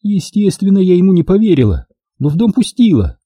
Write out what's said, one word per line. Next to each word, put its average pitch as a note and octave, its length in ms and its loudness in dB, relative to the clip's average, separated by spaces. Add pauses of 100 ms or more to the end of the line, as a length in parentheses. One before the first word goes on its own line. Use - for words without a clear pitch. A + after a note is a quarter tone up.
Естественно, G3 800 -2
я F#3 160 2
ему F#3 180 2
не E3+ 100 2
поверила, E3 640 0 (340)
но C#3+ 100 -2
в D3 60 -4
дом A3 180 0
пустила. F3+ 720 0